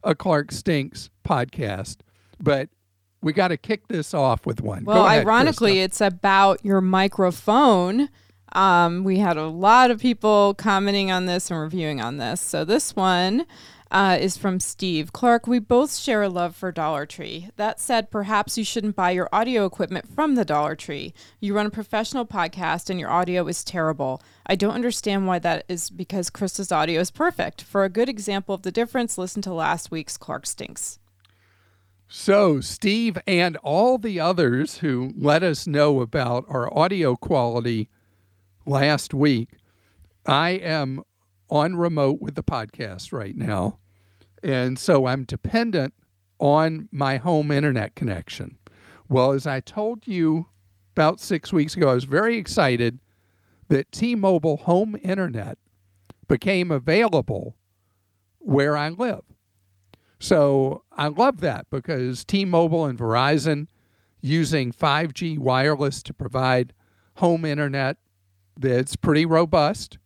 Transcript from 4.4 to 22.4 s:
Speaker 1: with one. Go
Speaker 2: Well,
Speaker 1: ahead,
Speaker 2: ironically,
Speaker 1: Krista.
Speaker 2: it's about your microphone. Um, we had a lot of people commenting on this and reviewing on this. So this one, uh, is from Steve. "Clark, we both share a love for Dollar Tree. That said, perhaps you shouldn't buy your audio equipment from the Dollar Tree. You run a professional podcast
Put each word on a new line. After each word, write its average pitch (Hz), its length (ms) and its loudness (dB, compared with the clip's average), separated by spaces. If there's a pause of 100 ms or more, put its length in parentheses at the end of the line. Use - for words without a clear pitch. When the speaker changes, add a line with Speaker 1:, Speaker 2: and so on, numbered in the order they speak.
Speaker 1:
with 110 160 -4
one. 101 240 -6
Go 208 80 0
Speaker 2:
Well, 214 140 8
Speaker 1:
ahead, 214 160 6
Speaker 2:
ironically, 226 540 4
Speaker 1:
Krista. 185 80 2
Speaker 2:
it's 185 180 -4
about 196 600 4
your 196 200 2
microphone. 196 1300 4 (420)
Um, 175 500 4
we 190 160 2
had 180 200 2
a 156 80 -4
lot 208 440 6
of 226 80 0
people 214 600 4
commenting 196 520 0
on 185 140 0
this 180 260 -2
and 165 80 -4
reviewing 156 440 -4
on 123 160 -6
this. 123 240 -4
So 156 240 -4
this 220 280 -2
one, 190 520 0 (440)
uh, 190 300 4
is 185 160 -2
from 185 240 -4
Steve. 165 520 -4
"Clark, 240 340 2
we 247 120 2
both 247 380 0
share - 260 0
a 196 60 0
love 175 260 -4
for 185 160 -6
Dollar 156 360 -4
Tree. 170 500 -14
That 208 240 -4
said, 226 300 -2
perhaps 208 480 -2
you 220 60 -2
shouldn't 208 320 -4
buy 180 160 2
your 180 200 -2
audio 226 320 2
equipment 180 500 -6
from 302 200 0
the 233 100 2
Dollar 151 320 0
Tree. 156 380 -12 (260)
You 202 140 -2
run 208 120 0
a 214 40 -2
professional 220 560 -4
podcast 175 640 -4